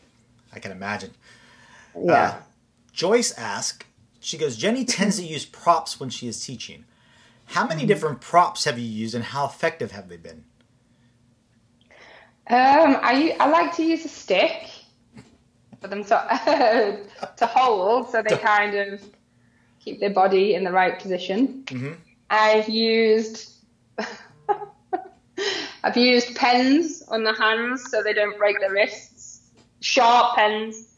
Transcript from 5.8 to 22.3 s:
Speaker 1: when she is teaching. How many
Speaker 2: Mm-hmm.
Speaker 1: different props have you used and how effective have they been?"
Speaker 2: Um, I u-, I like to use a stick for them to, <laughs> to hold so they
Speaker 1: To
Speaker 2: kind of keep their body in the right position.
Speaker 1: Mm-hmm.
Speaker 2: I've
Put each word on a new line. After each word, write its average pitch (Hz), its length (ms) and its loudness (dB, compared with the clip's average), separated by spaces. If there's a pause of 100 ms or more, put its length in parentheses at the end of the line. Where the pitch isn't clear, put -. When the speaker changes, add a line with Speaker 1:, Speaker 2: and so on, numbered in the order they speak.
Speaker 1:
when 131 120 -10
she 120 180 -12
is 107 180 -10
teaching. 110 380 -16 (640)
How 202 200 -4
many 160 180 -4
Speaker 2:
Mm-hmm. 220 40 -2
Speaker 1:
different 156 320 0
props - 460 2
have 135 120 -2
you 120 120 -6
used 110 260 -6
and 120 80 -6
how 139 220 -6
effective 139 480 -6
have 95 160 -18
they 87 80 -20
been?" 82 260 -20 (2000)
Speaker 2:
Um, 269 520 6
I 240 120 2
u-, 302 260 2
I 269 100 4
like 330 280 2
to 320 60 -2
use 320 200 0
a 294 60 -10
stick - 600 -2 (1080)
for 196 80 -14
them 202 160 -8
to, 240 960 2 (240)
<laughs> - 140 -16
to 233 80 0
hold 240 640 2
so 220 100 0
they 214 140 2
Speaker 1:
To - 20 -4
Speaker 2:
kind 208 380 2
of 202 260 -6 (800)
keep - 200 -14
their 202 140 -2
body 190 400 4
in 185 100 -2
the 180 80 -4
right 185 280 2
position. 190 640 -4
Speaker 1:
Mm-hmm. 135 280 -10 (360)
Speaker 2:
I've 214 400 2